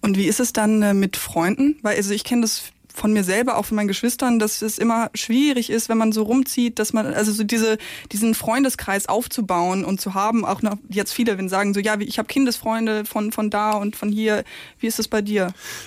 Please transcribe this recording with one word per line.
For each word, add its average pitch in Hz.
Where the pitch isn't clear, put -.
Und 196
wie 196
ist 214
es 247
dann, 214
äh, 202
mit 196
Freunden? 269
Weil, 208
also 202
ich 214
kenn 240
das -
von -
mir 208
selber, 226
auch 208
von 220
meinen 208
Geschwistern, 240
dass 214
es 220
immer 226
schwierig 254
ist, 226
wenn 226
man 220
so 220
rumzieht, 240
dass 214
man, 220
also 214
so 220
diese, 220
diesen 220
Freundeskreis 226
aufzubauen 190
und 190
zu 190
haben, 208
auch -
noch 208
jetzt 202
viele, 226
wenn 190
sagen 196
so, 202
„Ja, 214
wie, 208
ich -
hab 220
Kindesfreunde 226
von, 214
von 214
da 208
und 208
von 208
hier.“ 214
Wie 226
ist 226
es 220
bei 220
dir? 202